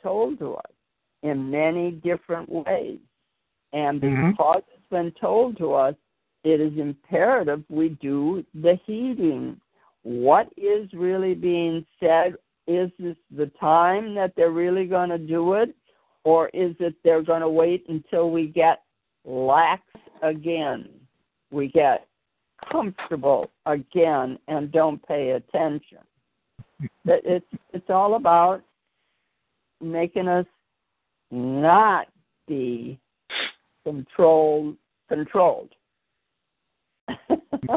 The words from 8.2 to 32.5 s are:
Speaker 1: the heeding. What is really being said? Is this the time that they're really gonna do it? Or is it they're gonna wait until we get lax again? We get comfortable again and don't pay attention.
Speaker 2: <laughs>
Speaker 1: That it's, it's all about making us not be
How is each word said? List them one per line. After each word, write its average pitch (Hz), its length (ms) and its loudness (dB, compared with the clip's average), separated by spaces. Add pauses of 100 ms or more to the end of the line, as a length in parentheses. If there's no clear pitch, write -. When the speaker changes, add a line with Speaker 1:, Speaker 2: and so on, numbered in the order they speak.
Speaker 1:
the 170 300 2
heeding. 175 760 -6 (440)
What 127 540 2
is 202 360 -2
really 185 420 -2
being 170 500 -2 (140)
said? 170 360 2 (320)
Is 180 220 0 (100)
this 175 160 -8 (200)
the 143 240 -4
time 185 560 2
that 190 200 -2
they're 165 160 2
really 180 360 0
gonna 180 300 -2
do 165 360 -2
it? 214 220 -2 (480)
Or 160 260 4
is 175 300 -4
it 170 240 -4
they're 165 200 6
gonna 165 260 0
wait 170 400 2
until 170 420 -2
we 165 160 -2
get 160 340 2 (420)
lax 139 600 2 (400)
again? 156 640 -4 (640)
We 139 160 -4
get 143 400 2 (640)
comfortable 160 800 -2 (140)
again 147 720 0 (100)
and 147 240 -6
don't 156 360 0
pay 143 240 -2
attention. 147 680 -4 (800)
Speaker 2:
<laughs> 143 80 -8 (180)
Speaker 1:
That 175 200 2
it's, 180 200 -2 (280)
it's 180 160 -12
all 196 260 2
about 180 480 4 (1160)
making 170 460 -4
us 180 200 0 (840)
not 151 800 2 (400)
be 127 520 -8 (840)